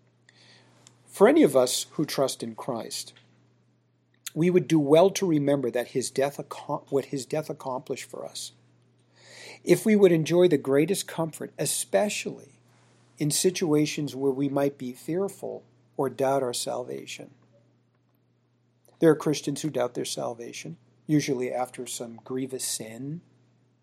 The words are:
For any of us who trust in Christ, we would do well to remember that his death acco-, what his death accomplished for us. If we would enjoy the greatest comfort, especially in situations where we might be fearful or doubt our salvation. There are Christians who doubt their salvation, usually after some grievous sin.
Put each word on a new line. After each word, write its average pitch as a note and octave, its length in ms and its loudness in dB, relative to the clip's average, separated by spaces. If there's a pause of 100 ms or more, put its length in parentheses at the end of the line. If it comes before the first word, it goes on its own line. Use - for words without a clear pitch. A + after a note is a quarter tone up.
(1040)
For - 220 6
any F#3+ 160 8
of D3 120 6
us B2+ 360 2
who D#3 140 -2
trust - 380 -2
in A2+ 120 -8
Christ, - 580 -10 (1200)
we E3+ 160 2
would F3 180 4
do D#3+ 120 4
well D#3 320 8
to G3 140 -2
remember C#3+ 460 2
that A#2+ 180 -2
his B2 200 -2
death C#3 280 0
acco-, - 520 -8
what C#3 160 0
his C3 200 -8
death D3+ 240 -6
accomplished C3 600 -8
for - 160 -12
us. - 260 -14 (1120)
If - 220 4
we G#3+ 100 6
would G3+ 160 8
enjoy E3 360 4
the D#3 100 2
greatest C#3+ 500 0
comfort, - 500 -6
especially F#3+ 1000 -4 (600)
in D3 120 -2
situations D3+ 840 0
where C3+ 160 0
we C3+ 180 -2
might C#3 280 0
be B2+ 160 -10
fearful D#3 680 -8 (340)
or C3+ 120 0
doubt C3+ 320 0
our B2 120 -2
salvation. C3 760 -8 (1700)
There E3 120 8
are D3 40 4
Christians D3+ 460 -4
who D#3 80 -4
doubt B2 240 -4
their C3 120 -6
salvation, B2 720 -10 (280)
usually C#3 460 0
after B2 340 -6
some A#2 380 -12
grievous C3 400 -8
sin. C#3 580 -8 (600)